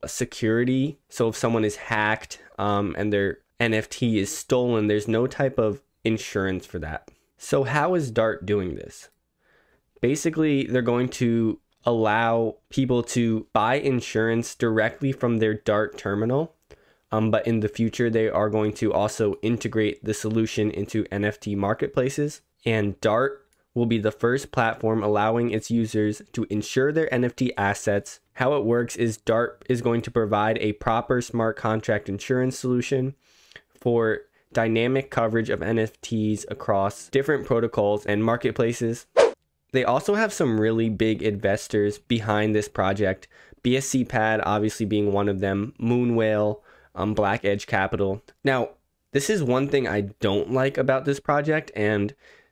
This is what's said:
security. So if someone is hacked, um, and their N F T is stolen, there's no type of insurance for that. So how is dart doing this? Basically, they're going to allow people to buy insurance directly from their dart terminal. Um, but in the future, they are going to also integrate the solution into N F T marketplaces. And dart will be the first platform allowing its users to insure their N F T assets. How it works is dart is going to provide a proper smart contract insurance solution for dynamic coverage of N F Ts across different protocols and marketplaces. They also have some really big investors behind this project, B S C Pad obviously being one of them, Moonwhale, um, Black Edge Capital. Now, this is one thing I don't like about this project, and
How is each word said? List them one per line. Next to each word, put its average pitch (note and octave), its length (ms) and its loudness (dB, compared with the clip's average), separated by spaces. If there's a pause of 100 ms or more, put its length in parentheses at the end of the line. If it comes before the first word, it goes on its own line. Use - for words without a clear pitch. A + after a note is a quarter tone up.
security. B2 920 0 (120)
So A#2 180 0
if A2 80 -4
someone A#2 300 2
is G#2 100 -2
hacked, A2 640 -2 (180)
um, G2+ 380 0
and G#2 160 0
their G2 280 0 (200)
N A2+ 140 2
F G#2+ 160 -2
T A2+ 280 0
is G2 160 -2
stolen, B2 520 2
there's G#2 200 0
no A2+ 200 2
type C3 320 -2
of G#2+ 240 0 (200)
insurance F#2+ 640 -2
for - 140 -12
that. D2+ 320 -10 (260)
So C#3+ 280 -2
how D3 300 0
is D3+ 160 -2
dart A2 360 0
doing F#2+ 280 0
this? - 360 -16 (880)
Basically, D3+ 640 2
they're B2 160 0
going A#2+ 300 0
to A#2 500 0 (240)
allow A2+ 720 2 (140)
people B2+ 320 2
to A2+ 500 0
buy A2+ 220 2
insurance A#2 800 0
directly A#2 580 0
from A#2+ 260 0
their G#2+ 160 2
dart G#2 440 -2
terminal. A2+ 560 -2 (560)
Um, A2 200 2
but G#2+ 160 2
in A#2 140 2
the G#2 100 0
future, A2+ 400 0
they A2 180 2
are G#2 220 0
going G#2+ 240 0
to A2 180 0
also G#2 480 0
integrate A2 640 -2
the G#2+ 80 -4
solution A2 580 0
into G2+ 400 -4
N G2+ 140 -2
F G#2 160 -4
T G#2 140 -6
marketplaces. B2+ 880 -2 (240)
And G#2+ 340 0
dart A#2+ 460 0 (260)
will A#2+ 140 0
be A#2 100 2
the G#2+ 160 0
first B2 400 -2
platform A2+ 500 0
allowing A2 480 2
its G#2+ 200 -4
users G#2+ 500 0 (140)
to A#2 160 -2
insure B2+ 420 0
their D#3 220 0
N B2 100 2
F B2 100 -2
T B2+ 220 -2
assets. G2+ 640 -2 (140)
How C3+ 220 2
it C#3 100 0
works A#2 280 0
is A2+ 220 0
dart - 540 0
is B2 100 2
going A#2 220 0
to A#2+ 80 -10
provide A2 480 2
a G#2 160 0
proper A#2+ 480 0
smart A2+ 340 -2
contract A2 540 -2
insurance B2+ 480 -2
solution B2+ 560 0 (600)
for A#2 480 0 (300)
dynamic A#2 580 0
coverage A2+ 380 0
of G#2 140 -2
N A2+ 160 0
F A2 240 -2
Ts G#2+ 480 -2
across G2+ 580 -2
different C3+ 380 0
protocols A2 580 0
and G#2 180 0
marketplaces. A#2 840 -2 (640)
They C3 120 2
also C3 300 2
have G#3+ 200 0
some A#2 260 2
really A2+ 300 2
big A2 320 0
investors G#2 760 0
behind G#2+ 560 0
this G#2+ 140 0
project, G2 600 0 (340)
B B2 160 2
S C#3 80 -4
C B2+ 180 0
Pad A2 400 0
obviously G#2+ 400 0
being G#2 260 0
one G2+ 200 0
of G2 100 -2
them, G2+ 400 0
Moonwhale, A2+ 800 2 (340)
um, G2 200 -2
Black G2+ 300 0
Edge G2+ 220 -2
Capital. G2 580 -2 (180)
Now, C3 280 0 (420)
this C#3 180 0
is G#3+ 100 2
one C3 280 2
thing C#3 180 2
I G2 140 0 (200)
don't G2+ 300 0
like C3 280 0
about C3 260 0
this C#3 160 -2
project, D3+ 560 0
and G#2 360 2 (400)